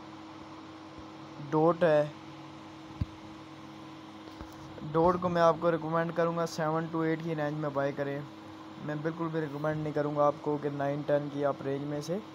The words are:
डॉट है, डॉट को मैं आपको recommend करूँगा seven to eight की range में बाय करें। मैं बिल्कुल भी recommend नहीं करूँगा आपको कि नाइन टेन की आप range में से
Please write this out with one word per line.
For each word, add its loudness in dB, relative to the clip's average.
डॉट 6
है, 4
डॉट 6
को 2
मैं 4
आपको 6
recommend 2
करूँगा 2
seven 0
to 0
eight 2
की -2
range 0
में -2
बाय 2
करें। -2
मैं -2
बिल्कुल 0
भी 0
recommend 0
नहीं -2
करूँगा 4
आपको 2
कि 0
नाइन -2
टेन 2
की -2
आप 2
range -2
में -2
से -2